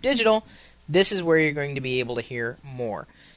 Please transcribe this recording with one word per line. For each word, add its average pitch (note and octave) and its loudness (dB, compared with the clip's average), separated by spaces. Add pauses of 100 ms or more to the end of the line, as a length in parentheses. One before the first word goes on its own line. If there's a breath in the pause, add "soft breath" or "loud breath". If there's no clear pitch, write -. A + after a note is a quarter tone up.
digital, A3+ 2 (420 soft breath)
this F#3 4
is F#3+ -4
where E3 4
you're D#3 2
going C#3+ -6
to C#3 -6
be B2+ -2
able A#2+ -4
to A#2 -4
hear A#2+ -8
more. B2 -8 (300 soft breath)